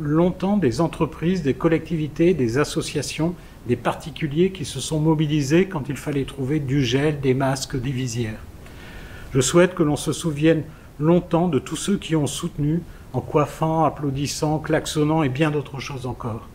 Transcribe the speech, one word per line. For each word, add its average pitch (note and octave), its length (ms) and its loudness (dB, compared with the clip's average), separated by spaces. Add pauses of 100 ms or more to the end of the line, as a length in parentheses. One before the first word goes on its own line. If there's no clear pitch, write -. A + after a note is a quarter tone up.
longtemps F3 580 2
des C3+ 220 2
entreprises, E3 640 0
des C3 120 2
collectivités, E3 800 2
des B2 220 2
associations, D3+ 760 -2 (320)
des A#2+ 80 2
particuliers D#3+ 760 -2
qui D3+ 120 -8
se - 140 -8
sont D3+ 220 -2
mobilisés D#3 680 4
quand C#3+ 220 -6
il C3+ 80 -4
fallait C#3 280 -2
trouver C#3 360 -2
du C3+ 240 2
gel, C#3+ 360 2
des C3+ 140 4
masques, C3+ 420 0
des B2 140 -2
visières. A#2+ 480 -4 (960)
Je C3+ 80 4
souhaite F3+ 320 6
que F3 80 0
l'on D3 140 2
se - 160 -4
souvienne D#3 500 2 (360)
longtemps E3+ 500 4
de C#3 100 2
tous - 180 -4
ceux G3 220 0
qui D#3+ 180 -2
ont C#3+ 100 2
soutenu, D#3 540 -2 (320)
en B2+ 80 0
coiffant, D#3+ 640 0
applaudissant, D3 760 -2
klaxonnant D#3 640 0
et C#3 60 2
bien D3 220 2
d'autres C#3 300 -4
choses B2+ 260 -10
encore. A2+ 480 -8